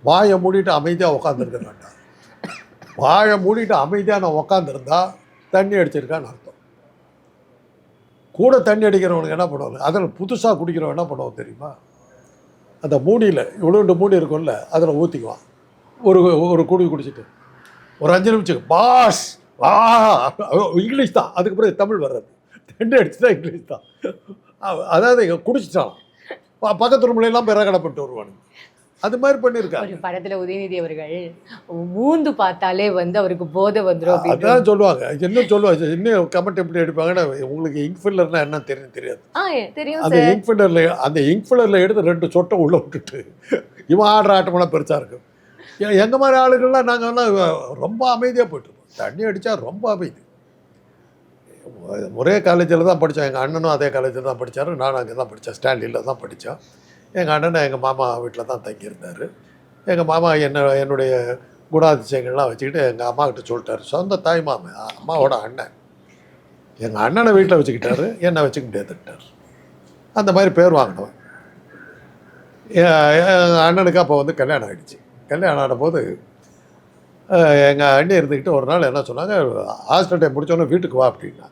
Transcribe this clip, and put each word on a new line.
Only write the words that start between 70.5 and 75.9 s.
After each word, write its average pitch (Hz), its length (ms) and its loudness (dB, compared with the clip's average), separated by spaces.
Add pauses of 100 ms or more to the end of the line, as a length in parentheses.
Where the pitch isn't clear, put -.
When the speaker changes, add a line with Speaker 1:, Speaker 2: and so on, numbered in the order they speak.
Speaker 1:
பேர் 175 200 6
வாங்கினவன். 101 400 0 (1600)
எ-, 156 500 4
எங்க 170 540 4
அண்ணனுக்கு 180 260 2
அப்போ 147 180 2
வந்து 143 180 -2
கல்யாணம் 131 340 -2
ஆயிடுச்சு. 87 300 -18 (300)
கல்யாணம் 151 340 -2
ஆனபோது, 131 560 -2 (1080)